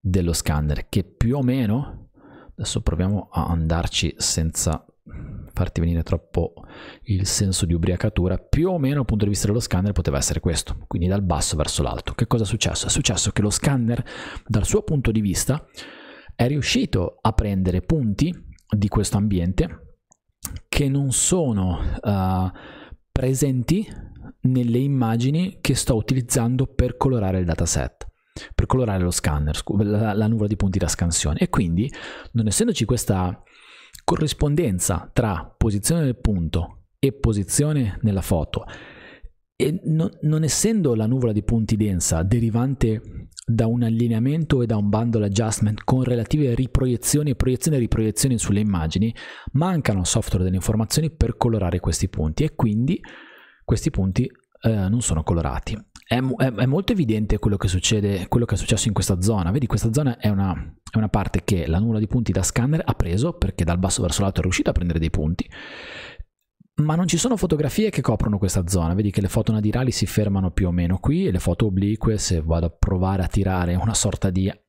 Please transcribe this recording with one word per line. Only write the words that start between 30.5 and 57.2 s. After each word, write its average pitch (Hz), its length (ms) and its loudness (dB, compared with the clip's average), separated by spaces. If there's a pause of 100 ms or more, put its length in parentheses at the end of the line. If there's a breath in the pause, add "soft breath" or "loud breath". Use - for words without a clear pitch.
punti 98 220 0
da 90 80 0
scansione. 80 540 0
E 87 80 2
quindi, 92 420 0 (420 loud breath)
non 110 140 0
essendoci 170 380 0
questa 98 580 0 (640 loud breath)
corrispondenza 139 1040 0
tra 104 420 -2
posizione 113 480 0
del 127 140 0
punto 85 720 -2 (120)
e 135 140 2
posizione 113 880 0
nella 98 220 2
foto, - 420 -2 (880 loud breath)
e 151 300 0
no-, 160 240 0 (140)
non 156 220 2
essendo 165 500 2
la 110 100 0
nuvola 120 280 2
di 104 100 0
punti 113 340 0
densa 92 460 0
derivante 113 1080 0 (160)
da 113 220 2
un 120 160 2
allineamento 120 800 2
e 120 40 0
da 110 100 0
un 104 120 0
bundle 110 380 2
adjustment 107 580 0
con 131 200 2
relative 123 500 0
riproiezioni 131 800 0
e - 20 2
proiezioni 131 420 0
e 131 40 2
riproiezioni 110 580 2
sulle 101 220 2
immagini, 98 540 0 (380 loud breath)
mancano 151 460 2
al 90 80 0
software - 360 0
delle 92 140 2
informazioni 110 540 0
per - 260 0
colorare 92 420 0
questi 87 300 -2
punti 78 360 -2
e 156 100 -2
quindi 120 440 2 (640 loud breath)
questi - 280 0
punti, 95 360 0 (360)
eh, 101 260 0
non 117 140 0
sono 78 200 0
colorati. 76 560 -2 (320)
È 123 100 0
mo-, 131 180 -2
è, 131 120 2
è 127 140 -2
molto 170 280 0
evidente 110 460 0